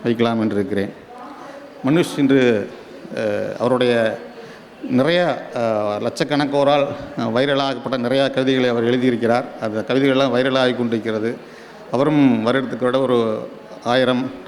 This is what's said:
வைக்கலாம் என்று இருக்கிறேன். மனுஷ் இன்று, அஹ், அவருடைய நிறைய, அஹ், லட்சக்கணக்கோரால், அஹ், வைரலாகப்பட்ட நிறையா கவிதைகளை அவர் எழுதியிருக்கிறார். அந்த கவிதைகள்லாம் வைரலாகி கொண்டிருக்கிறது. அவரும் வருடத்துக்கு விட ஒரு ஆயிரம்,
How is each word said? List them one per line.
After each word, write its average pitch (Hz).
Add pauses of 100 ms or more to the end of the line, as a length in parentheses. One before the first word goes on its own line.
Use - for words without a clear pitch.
வைக்கலாம் 117
என்று 104
இருக்கிறேன். 98 (960)
மனுஷ் 165
இன்று, 139 (760)
அஹ், 104
அவருடைய 120 (1040)
நிறைய, 165 (340)
அஹ், 107
லட்சக்கணக்கோரால், 143 (320)
அஹ், 113
வைரலாகப்பட்ட 135 (100)
நிறையா 135 (100)
கவிதைகளை 131
அவர் 117
எழுதியிருக்கிறார். 123 (160)
அந்த 107
கவிதைகள்லாம் 135
வைரலாகி 127
கொண்டிருக்கிறது. 113 (600)
அவரும் 135
வருடத்துக்கு 123
விட 127
ஒரு 117 (360)
ஆயிரம், 127 (180)